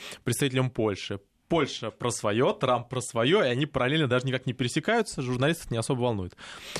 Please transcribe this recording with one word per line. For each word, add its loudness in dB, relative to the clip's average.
представителем 2
Польши. -2
Польша 0
про -2
своё, 2
Трамп 0
про -4
своё, 2
и 2
они 2
параллельно 0
даже 2
никак -2
не -2
пересекаются, 0
журналистов 0
не -2
особо 0
волнует. -2